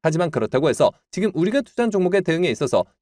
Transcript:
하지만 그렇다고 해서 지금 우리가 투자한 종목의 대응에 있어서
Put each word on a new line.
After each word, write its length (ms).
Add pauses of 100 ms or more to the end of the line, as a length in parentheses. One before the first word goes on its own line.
하지만 300
그렇다고 380
해서 220 (200)
지금 240
우리가 260
투자한 300
종목의 320
대응에 260
있어서 360 (160)